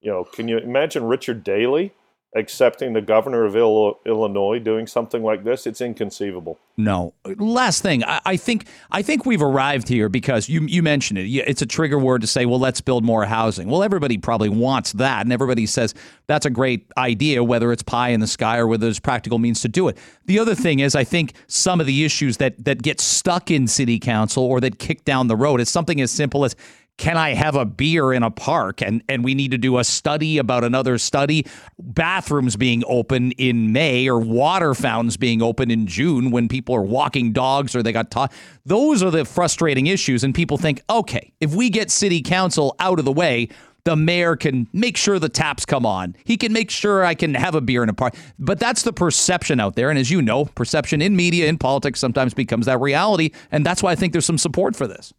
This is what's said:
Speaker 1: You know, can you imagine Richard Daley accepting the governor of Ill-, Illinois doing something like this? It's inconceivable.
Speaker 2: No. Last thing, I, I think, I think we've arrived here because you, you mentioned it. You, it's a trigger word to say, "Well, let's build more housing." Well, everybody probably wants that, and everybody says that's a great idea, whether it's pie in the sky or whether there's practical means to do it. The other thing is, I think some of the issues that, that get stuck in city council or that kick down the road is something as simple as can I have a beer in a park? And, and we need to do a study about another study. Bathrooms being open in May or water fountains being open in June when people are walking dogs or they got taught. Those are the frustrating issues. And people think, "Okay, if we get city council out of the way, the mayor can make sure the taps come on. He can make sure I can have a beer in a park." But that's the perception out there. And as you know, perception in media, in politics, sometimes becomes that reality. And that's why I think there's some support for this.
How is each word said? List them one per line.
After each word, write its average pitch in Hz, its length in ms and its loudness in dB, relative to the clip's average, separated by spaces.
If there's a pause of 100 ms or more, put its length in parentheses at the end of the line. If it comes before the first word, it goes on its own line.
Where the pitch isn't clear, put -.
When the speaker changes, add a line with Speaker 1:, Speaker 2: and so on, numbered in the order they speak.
Speaker 1:
You 87 100 -6
know, 90 140 -4
can 113 240 -8
you 113 80 0
imagine 123 480 -2
Richard 117 400 -4
Daley 127 480 0 (420)
accepting 117 560 0
the 110 100 0
governor 110 440 2
of 101 100 0
Ill-, 107 500 4
Illinois 107 540 0
doing 110 260 -2
something 117 380 -4
like 107 220 -2
this? 123 200 -2
It's 113 140 -8
inconceivable. 98 800 -6 (160)
Speaker 2:
No. 95 380 -2 (240)
Last 220 460 0
thing, 147 200 0
I, - 220 -2
I 190 100 0
think, 226 300 -2 (260)
I 196 100 -2
think 302 240 0
we've 220 160 2
arrived 135 460 0
here 110 220 2
because 117 400 0
you, 156 140 0
you 165 200 2
mentioned 139 360 0
it. 92 80 -4
You, 131 200 -2
it's 131 140 -2
a 139 40 -2
trigger 143 320 0
word 127 220 2
to 110 80 -2
say, 123 180 0
"Well, 123 140 2
let's 127 220 -2
build 123 240 0
more 113 180 2
housing." 107 460 -2
Well, 165 120 0
everybody 156 360 0
probably 110 320 0
wants 120 440 0
that, 120 280 0
and 120 100 0
everybody 123 360 0
says 117 260 -2 (340)
that's 147 180 0
a 147 40 2
great 123 480 -2
idea, 127 460 0
whether 120 280 2
it's 117 120 -4
pie 123 260 0
in 117 100 2
the 107 80 0
sky 113 300 -2
or 117 100 2
whether 113 200 2
there's 110 120 -2
practical 120 380 -2
means 117 240 0
to - 80 -2
do 175 180 0
it. 117 100 -4 (280)
The 196 140 2
other 226 160 0
thing 160 240 0
is, 139 160 0
I 139 80 2
think 165 300 -2 (140)
some - 320 0
of 156 60 0
the 135 180 2
issues 147 340 0
that, 127 280 -2
that 135 160 -2
get 147 180 -2
stuck - 520 0
in 139 160 2
city 117 320 0
council 110 440 0
or 127 180 2
that 127 180 -2
kick - 260 -6
down 131 220 2
the 113 100 2
road 131 240 2
is 117 80 -2
something 160 320 0
as 123 100 -2
simple 143 320 0
as 123 120 -2 (420)
can 170 200 -2
I 156 160 0
have 151 220 0
a 135 100 2
beer 135 480 0
in 127 80 2
a 113 80 2
park? 113 520 -2
And, 110 280 -2
and 127 140 -2
we 131 100 0
need 135 180 0
to 131 60 -2
do 123 220 2
a 120 40 2
study 151 540 -2
about 123 260 0
another 127 360 0
study. 143 460 0 (340)
Bathrooms 147 760 -2
being 120 320 0
open 123 460 0
in 117 400 0
May 131 340 2
or 123 120 2
water 139 560 2
fountains 117 420 -2
being 117 240 0
open 117 300 0
in 113 160 0
June 127 420 0
when 120 180 2
people 127 280 0
are 104 80 2
walking 123 500 0
dogs 131 420 0
or 123 60 0
they 113 100 0
got 110 200 -2
taught. 131 200 -2 (340)
Those 240 360 4
are 190 100 2
the 156 140 0
frustrating 151 600 0
issues. 135 360 0
And 135 120 0
people 156 220 0
think, 151 320 -2
"Okay, - 520 -2
if 151 140 0
we 240 160 2
get 196 180 -2
city 175 320 2
council 165 580 0
out 185 200 2
of 147 60 0
the 139 60 2
way, 135 380 0 (360)
the 170 120 2
mayor 170 400 2
can 131 340 -2
make 208 240 -2
sure 202 240 0
the 160 80 -2
taps 147 380 -2
come 131 200 0
on. 92 380 -2
He 226 140 0
can 220 160 0
make 226 180 0
sure 202 320 2
I 170 120 2
can 156 180 -2
have 170 220 -2
a 156 40 2
beer 123 240 0
in 110 60 2
a 101 40 -2
park." 123 200 -2 (240)
But 139 220 -2
that's 240 240 0
the 233 100 -2
perception 170 640 0
out 101 160 0
there. 127 140 0
And 151 80 0
as 131 140 0
you 175 100 2
know, 127 240 2
perception 147 560 -2
in 196 140 2
media, 175 320 2
in - 100 2
politics, 135 420 -2
sometimes 127 360 0
becomes 117 320 0
that 131 120 2
reality. 160 520 2 (200)
And 151 140 0
that's 175 160 -2
why 185 100 2
I 160 40 2
think 175 180 0
there's 165 140 0
some 165 100 0
support 180 380 0
for 139 120 -4
this. - 320 -14